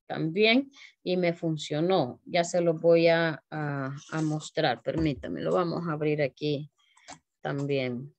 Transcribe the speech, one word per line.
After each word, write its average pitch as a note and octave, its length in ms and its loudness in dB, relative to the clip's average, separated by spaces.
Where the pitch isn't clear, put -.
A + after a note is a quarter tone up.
también G#3 640 2
y F3+ 160 0
me E3+ 160 2
funcionó. D#3+ 920 -2
Ya E3+ 200 0
se F3 180 0
lo E3+ 120 2
voy E3 340 6
a, E3 420 2
a, C#3+ 440 -4
a D#3+ 120 -2
mostrar. D3+ 600 -2
Permítame, D#3+ 600 -4
lo D#3+ 100 -2
vamos E3+ 340 -2
a D#3+ 60 -4
abrir D3+ 300 -2
aquí D3 480 -4
también. C#3 800 -4